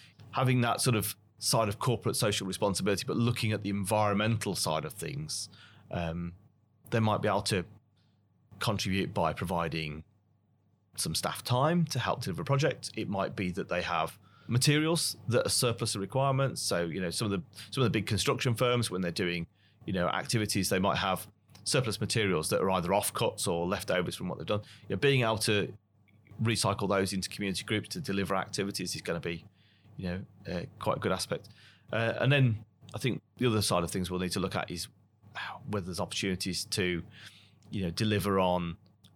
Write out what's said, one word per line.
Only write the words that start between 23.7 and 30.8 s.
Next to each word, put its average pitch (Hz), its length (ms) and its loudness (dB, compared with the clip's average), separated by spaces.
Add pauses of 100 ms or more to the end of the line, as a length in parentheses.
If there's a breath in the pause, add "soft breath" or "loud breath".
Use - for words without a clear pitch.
from 92 140 -6
what - 80 -6
they've 82 100 -10
done. 104 140 0 (260 loud breath)
You - 80 -4
know, 95 40 -4
being 139 240 4
able 113 160 2
to 104 340 2 (680)
recycle 107 460 2
those 98 240 4
into 95 160 -4
community 98 380 -4
groups 107 240 -2
to - 100 -8
deliver 98 360 -2
activities 95 600 -4
is - 60 -8
gonna 85 180 -4
be, 85 260 -6 (520 soft breath)
you 95 120 -6
know, 90 100 -4 (320)
uh, 87 100 -4 (180)
quite - 180 0